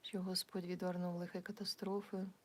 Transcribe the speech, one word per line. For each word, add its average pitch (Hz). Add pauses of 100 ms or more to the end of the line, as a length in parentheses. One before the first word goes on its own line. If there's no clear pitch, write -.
щоб 185
Господь 185
відвернув 180
лихі 175
катастрофи 196 (180)